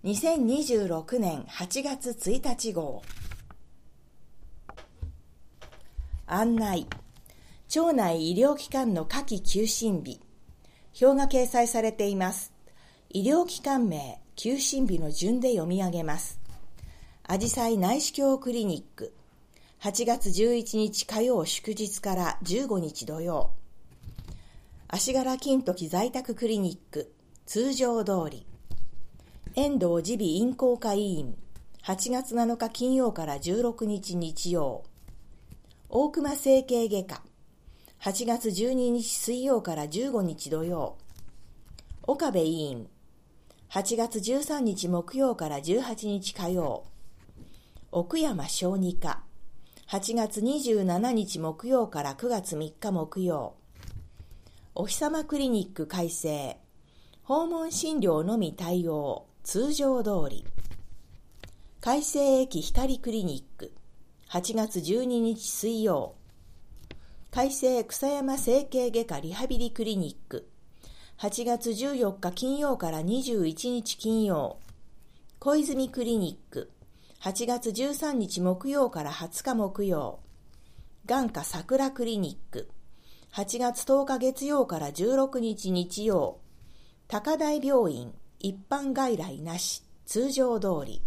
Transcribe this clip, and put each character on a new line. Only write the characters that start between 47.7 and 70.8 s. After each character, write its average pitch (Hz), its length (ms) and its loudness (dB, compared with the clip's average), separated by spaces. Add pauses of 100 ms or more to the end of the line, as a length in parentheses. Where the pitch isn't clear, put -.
奥 175 280 0
山 180 280 0
小 185 300 0
児 180 180 2
科、 - 280 2 (640)
八 196 260 -2
月 214 280 0
二 277 200 2
十 220 220 4
七 190 300 2
日 202 260 0
木 160 280 -6
曜 247 200 4
か 147 160 -4
ら 139 120 -4
九 233 120 -4
月 196 280 -2
三 156 160 -6
日 208 200 -4
木 175 300 -2
曜。 156 340 -2 (1200)
お 196 100 -4
日 196 100 -4
様 311 280 0
ク 294 160 -2
リ 269 100 2
ニ 202 220 2
ッ - 40 -16
ク 156 120 -4
改 170 220 -2
正。 151 500 -6 (640)
訪 320 240 0
問 330 240 -4
診 311 280 -2
療 160 240 4
の 208 140 0
み 175 160 0
対 175 340 -2
応、 147 380 -2 (180)
通 269 300 0
常 269 300 2
通 - 260 2
り。 - 160 0 (1300)
改 285 240 2
正 277 380 4
駅 262 200 0
光 262 380 6
ク 240 120 -4
リ 214 120 -2
ニ 147 140 -2
ッ - 220 -12
ク、 - 140 -12 (540)
八 180 260 -4
月 214 280 0
十 214 240 2
二 240 160 2
日 226 280 0
水 220 340 -2
曜。 156 320 0 (1160)
改 262 200 2
正 254 340 2
草 - 220 -4
山 277 300 0
整 269 280 4
形 247 260 0
外 226 140 2
科 156 140 -6
リ 160 140 -8
ハ 240 140 -4
ビ 262 100 4
リ 240 140 4
ク 226 120 -2
リ 214 140 -2
ニ 156 140 -2
ッ - 180 -12
ク、 - 200 -10 (680)